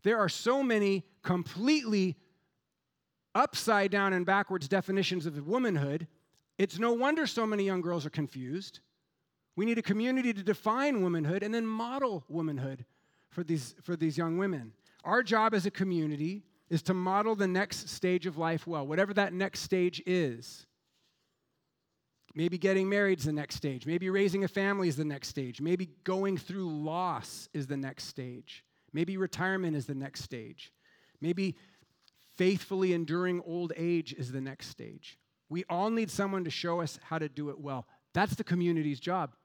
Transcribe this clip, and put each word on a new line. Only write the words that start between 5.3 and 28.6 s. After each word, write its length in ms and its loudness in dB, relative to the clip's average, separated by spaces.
womanhood. 600 0
It's 200 0
no 140 2
wonder 340 2
so 200 0
many 180 0
young 160 0
girls 240 -2
are 60 -6
confused. 720 -6
We 80 2
need 140 2
a 40 -2
community 520 2
to 80 -6
define 580 2
womanhood 420 2
and 120 -2
then 120 0
model 600 -2
womanhood 560 -4
for 120 -6
these, 400 -2
for 140 -4
these 220 0
young 180 0
women. 360 -2
Our 200 2
job 320 4
as 100 4
a 60 2
community 720 0
is 140 2
to 120 0
model 400 2
the 140 2
next 400 -2
stage 380 0
of 100 -4
life 300 0
well, 200 -4
whatever 280 0
that 180 2
next 280 -2
stage 440 0
is. 640 -2
Maybe 220 0
getting 300 4
married 320 4
is 60 -2
the 60 0
next 220 -4
stage. 320 -4
Maybe 240 0
raising 320 2
a 60 0
family 400 0
is 80 0
the 80 -2
next 240 -6
stage. 320 -6
Maybe 300 0
going 340 0
through 320 -6
loss 840 -4
is 140 -4
the 80 -4
next 300 -8
stage. 580 -14